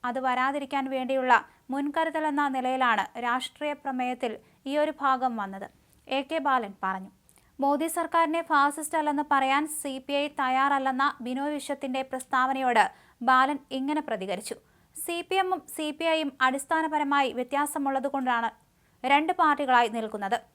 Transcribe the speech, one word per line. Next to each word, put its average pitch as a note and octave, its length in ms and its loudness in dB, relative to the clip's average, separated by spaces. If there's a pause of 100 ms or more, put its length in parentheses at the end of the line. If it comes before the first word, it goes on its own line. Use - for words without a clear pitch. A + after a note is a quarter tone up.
അത് B3 240 -4
വരാതിരിക്കാൻ C4+ 680 -2
വേണ്ടിയുള്ള B3+ 380 2 (400)
മുൻകരുതലെന്ന D4+ 720 0 (100)
നിലയിലാണ് B3+ 500 2 (200)
രാഷ്ട്രീയ B3+ 480 -4 (100)
പ്രമേയത്തിൽ B3+ 500 -4 (380)
ഈയൊരു D4+ 300 0
ഭാഗം C4 400 0
വന്നത്, G3 260 -10 (400)
എ C4+ 140 -2 (100)
കെ D#4+ 160 -2
ബാലൻ A#3+ 260 0 (100)
പറഞ്ഞു. F#3+ 280 -4 (540)
മോദി D4 320 2
സർക്കാരിനെ E4 440 2 (120)
ഫാസിസ്റ്റ് D4 480 2
അല്ലെന്ന് D4 320 0
പറയാൻ C4+ 300 2 (180)
സി C#4 120 -6 (140)
പി C#4+ 160 -2
ഐ - 20 0 (160)
തയ്യാറല്ലെന്ന C4 640 2 (220)
ബിനോയ് C#4 300 -2
വിശ്വത്തിന്റെ C4+ 540 -4
പ്രസ്താവനയോട് B3+ 720 2 (460)
ബാലൻ C4+ 300 4 (200)
ഇങ്ങനെ D4 300 -2
പ്രതികരിച്ചു. G3 480 -6 (460)
സി E4+ 120 -4 (120)
പി F#4+ 140 -2
എമ്മും F#4 180 -2 (140)
സി D#4 120 -6 (120)
പി E4 140 -4
ഐയും D#4 180 0 (160)
അടിസ്ഥാനപരമായി C#4+ 920 0
വ്യത്യാസമുള്ളതുകൊണ്ടാണ് C4+ 1120 -2 (640)
രണ്ട് D#4 280 4
പാർട്ടികളായി C4 560 4
നിൽക്കുന്നത്. G#3+ 400 -4 (200)